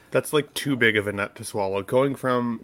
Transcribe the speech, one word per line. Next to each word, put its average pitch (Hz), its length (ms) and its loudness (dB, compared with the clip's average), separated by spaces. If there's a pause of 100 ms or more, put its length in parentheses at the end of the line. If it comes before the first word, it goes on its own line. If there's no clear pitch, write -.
(120)
that's, - 200 0
like, 147 220 0
too 143 220 -2
big 117 200 4
of 101 120 2
a 101 40 -2
nut 101 240 -4
to 113 80 -14
swallow. 98 400 -4
Going 131 320 2
from, 120 480 -2